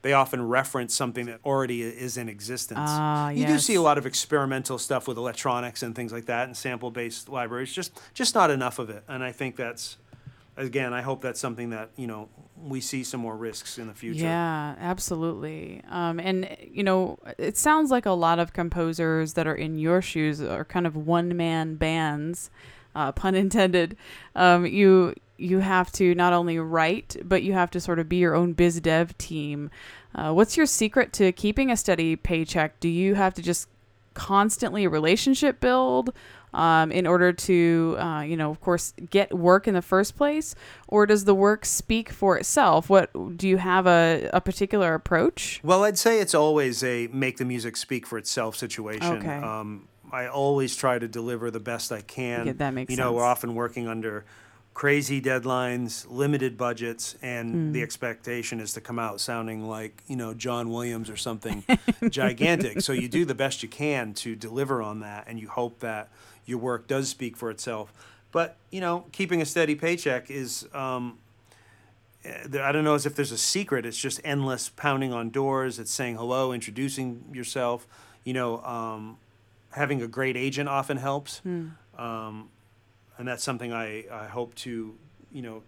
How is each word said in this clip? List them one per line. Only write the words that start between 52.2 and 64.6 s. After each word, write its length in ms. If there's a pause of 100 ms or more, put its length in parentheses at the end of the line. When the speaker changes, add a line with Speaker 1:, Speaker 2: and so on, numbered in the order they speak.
Speaker 2:
Yeah, 60
that 200
makes 160
Speaker 1:
You 60
know, 160
we're 80
Speaker 2:
sense. 120
Speaker 1:
often 240
working 340
under 340 (500)
crazy 480
deadlines, 880
limited 480
budgets, 640
and 340
Speaker 2:
Mm. 180
Speaker 1:
the 80
expectation 800
is 120
to 80
come 180
out 200
sounding 480
like, 400
you 100
know, 160
John 360
Williams 400
or 80
something 460 (240)
Speaker 2:
<laughs> 220
Speaker 1:
gigantic. 720
So 120
you 160
do 160
the 100
best 280
you 60
can 460
to 220
deliver 440